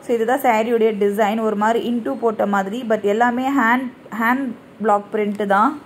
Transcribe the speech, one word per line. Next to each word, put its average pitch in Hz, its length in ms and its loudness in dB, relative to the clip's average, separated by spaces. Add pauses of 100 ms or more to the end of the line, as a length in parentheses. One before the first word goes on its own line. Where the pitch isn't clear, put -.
So - 160 -2
இதுதான் 233 240 0
சாரியோடைய 226 520 2 (100)
design. 208 380 0
ஒரு 214 160 0
மாதிரி 214 240 2 (100)
into 240 280 -2
போட்ட 220 280 0
மாதிரி. 202 420 -2
But 214 120 0
எல்லாமே 240 460 0 (140)
hand, 247 280 2 (320)
hand 254 260 0 (360)
block 208 300 2
print 208 340 -2
தான். 214 400 2